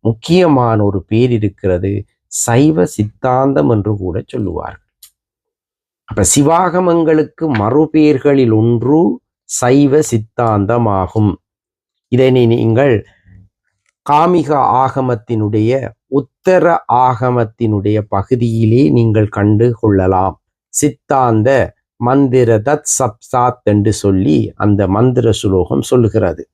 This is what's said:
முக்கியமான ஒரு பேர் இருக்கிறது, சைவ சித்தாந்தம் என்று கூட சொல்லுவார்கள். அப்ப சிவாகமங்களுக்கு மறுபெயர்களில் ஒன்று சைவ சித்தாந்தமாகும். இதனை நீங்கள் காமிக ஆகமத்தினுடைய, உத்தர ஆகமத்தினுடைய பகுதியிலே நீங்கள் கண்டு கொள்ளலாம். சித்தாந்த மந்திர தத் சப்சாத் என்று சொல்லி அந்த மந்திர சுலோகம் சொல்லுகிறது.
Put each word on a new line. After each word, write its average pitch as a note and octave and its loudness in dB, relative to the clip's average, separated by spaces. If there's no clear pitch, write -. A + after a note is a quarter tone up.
முக்கியமான B2 0
ஒரு G2 -2
பேர் A#2+ 0
இருக்கிறது, G2+ -4
சைவ D#3 0
சித்தாந்தம் C3+ -2
என்று G#2 -2
கூட F#2 -8
சொல்லுவார்கள். F#2 -10
அப்ப A2 -4
சிவாகமங்களுக்கு E3 0
மறுபெயர்களில் C#3 2
ஒன்று A#2+ 0
சைவ B2+ 2
சித்தாந்தமாகும். G#2+ -2
இதனை B2+ 2
நீங்கள் A#2 0
காமிக D#3+ 2
ஆகமத்தினுடைய, A#2+ -2
உத்தர E3+ 0
ஆகமத்தினுடைய A#2 0
பகுதியிலே A2+ 0
நீங்கள் A2+ 2
கண்டு G#2+ 0
கொள்ளலாம். F#2+ 0
சித்தாந்த B2+ 0
மந்திர B2 2
தத் C#3+ -4
சப்சாத் B2 -4
என்று G#2 0
சொல்லி G#2 -2
அந்த G2+ 0
மந்திர A2+ 0
சுலோகம் F#2+ -2
சொல்லுகிறது. G2 -2